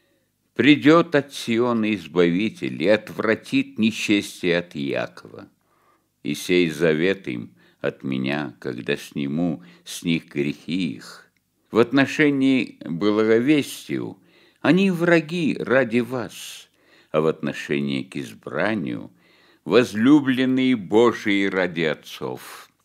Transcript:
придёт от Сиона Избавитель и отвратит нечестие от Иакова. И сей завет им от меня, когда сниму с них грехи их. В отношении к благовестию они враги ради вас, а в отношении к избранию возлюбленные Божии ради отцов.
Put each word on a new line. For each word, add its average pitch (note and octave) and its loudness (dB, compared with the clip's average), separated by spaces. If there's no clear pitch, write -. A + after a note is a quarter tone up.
придёт D3 6
от C#3 0
Сиона A2+ 0
Избавитель E2+ 0
и E2 0
отвратит G#2+ -2
нечестие G2+ 0
от F2 -6
Иакова. B1+ -8
И C#2+ -4
сей F2+ 2
завет E2 0
им A#1 -10
от - -8
меня, C2+ -4
когда C2 -6
сниму D2+ -4
с - -14
них E2 -2
грехи D2 -6
их. - -20
В - -2
отношении C3+ 0
к - -12
благовестию G#2+ 0
они F#3 4
враги E3+ 0
ради A#2+ 2
вас, - -10
а D#2 2
в D#2+ 2
отношении C#2+ -4
к - -12
избранию C2 -6
возлюбленные B2+ 4
Божии G#2 2
ради F2+ -2
отцов. - -8